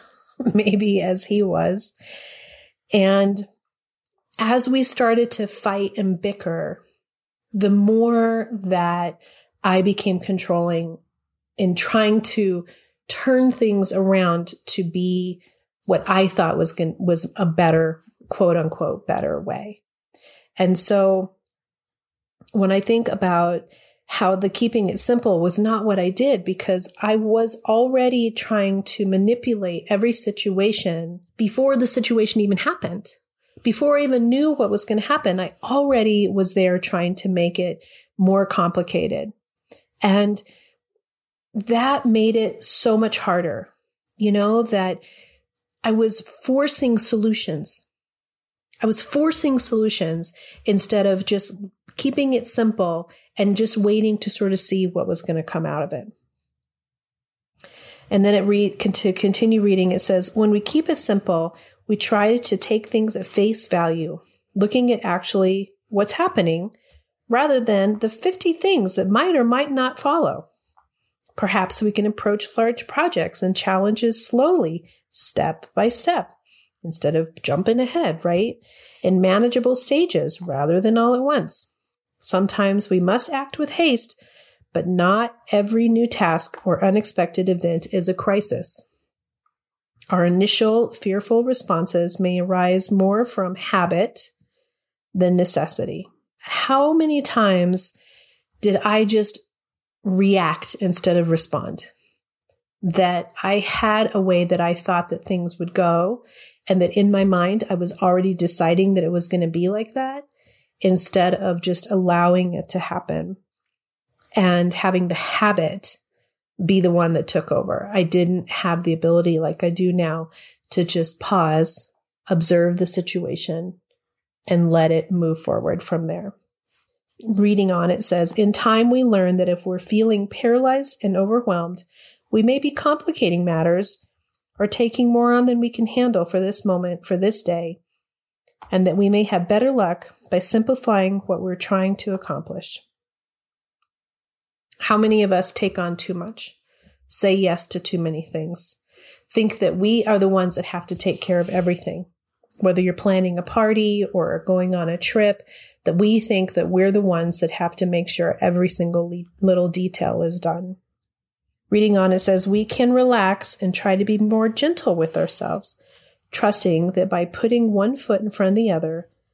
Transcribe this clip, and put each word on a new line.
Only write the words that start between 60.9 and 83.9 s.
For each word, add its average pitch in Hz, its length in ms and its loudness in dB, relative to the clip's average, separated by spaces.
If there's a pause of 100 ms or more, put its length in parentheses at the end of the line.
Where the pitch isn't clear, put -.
simple, 170 580 -2 (320)
we 214 80 0
try 208 420 2
to 233 200 -2
take 220 300 -2
things 220 280 0
at 190 100 -8
face 220 420 0
value, 165 520 -2 (360)
looking 240 360 2
at 220 120 -2
actually 190 680 0 (160)
what's 202 240 0
happening 185 580 0 (560)
rather 262 320 2
than 208 400 2
the 220 100 -2
fifty 370 440 -2
things 320 420 0
that 190 140 0
might 311 260 2
or 254 80 2
might 262 280 0
not 262 280 -2
follow. 285 480 -2 (880)
Perhaps 190 460 -2
we 214 100 2
can 208 140 0
approach 208 500 -2
large 233 300 -2
projects - 560 -4
and 185 140 0
challenges 208 680 0
slowly, 240 640 0 (220)
step - 640 -4
by 208 160 0
step, 294 420 -2 (520)
instead 160 320 -2
of 160 260 -2
jumping 196 380 0
ahead, 247 440 -2
right? 175 340 0 (440)
In 185 180 2
manageable 240 560 2
stages 247 640 0
rather 156 380 0
than 220 180 2
all 240 180 2
at 254 80 -2
once. - 480 -4 (480)
Sometimes 196 680 0
we 185 120 2
must 202 300 0
act 269 280 -6
with 294 120 -4
haste, - 520 -2 (480)